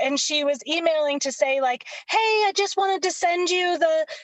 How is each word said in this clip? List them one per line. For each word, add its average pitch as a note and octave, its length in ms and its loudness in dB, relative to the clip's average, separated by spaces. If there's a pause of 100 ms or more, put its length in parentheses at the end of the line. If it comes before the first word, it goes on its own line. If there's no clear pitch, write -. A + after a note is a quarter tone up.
And C#4 160 0
she D4+ 240 0
was C#4+ 240 0
emailing D#4 540 0
to C#4 100 -4
say, C4+ 300 0
like, B3+ 240 -2 (240)
"Hey, G#4+ 100 2
I G#4+ 380 2
just G4+ 200 0
wanted G4 280 2
to F#4 80 0
send F4 360 0
you F4+ 300 2
the D#4+ 280 2 (180)